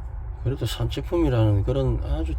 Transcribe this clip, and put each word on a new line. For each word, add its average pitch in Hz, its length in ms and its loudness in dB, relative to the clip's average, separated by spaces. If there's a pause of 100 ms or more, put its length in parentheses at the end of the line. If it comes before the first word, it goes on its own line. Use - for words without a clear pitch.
(440)
그래도 120 220 -2
산채품이라는 120 1000 2
그런 131 400 0
아주 156 360 -2